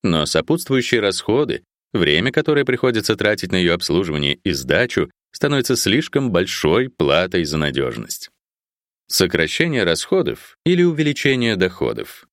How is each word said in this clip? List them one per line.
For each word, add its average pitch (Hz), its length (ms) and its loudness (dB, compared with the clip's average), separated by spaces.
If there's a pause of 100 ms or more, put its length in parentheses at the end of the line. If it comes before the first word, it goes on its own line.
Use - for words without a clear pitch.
Но 80 240 2
сопутствующие 120 760 0
расходы, 107 640 -2 (280)
время, 87 400 2
которое 151 320 0
приходится 117 540 0
тратить 104 340 0
на 95 60 2
её 87 160 4
обслуживание 76 640 -2
и 92 180 -4
сдачу, 71 580 0 (220)
становится 139 420 0
слишком 131 560 0
большой 90 580 0
платой 85 540 0
за 76 140 -4
надёжность. 65 720 -4 (760)
Сокращение 98 760 0
расходов - 800 -2
или 175 180 4
увеличение 139 720 0
доходов. 64 760 -4